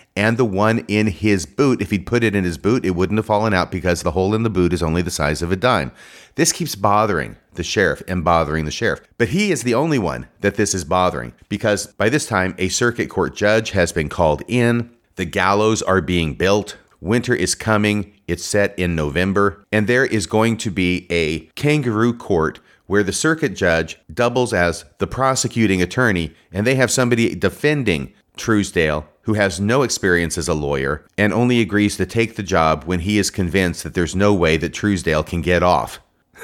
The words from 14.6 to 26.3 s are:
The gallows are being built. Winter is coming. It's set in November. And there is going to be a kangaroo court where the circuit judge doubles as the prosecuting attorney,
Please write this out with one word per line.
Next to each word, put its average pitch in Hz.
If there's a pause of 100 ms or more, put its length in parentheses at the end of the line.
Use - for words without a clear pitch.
The 92
gallows 101
are 95
being 82
built. 95 (240)
Winter 117
is -
coming. 104 (160)
It's 85
set 101
in 87
November. 90
And 107
there 123
is 110
going 110
to 110
be 90
a 80
kangaroo 120
court 82 (280)
where 101
the 95
circuit 156
judge 82 (140)
doubles 120
as 85 (140)
the 98
prosecuting 117
attorney, 90 (180)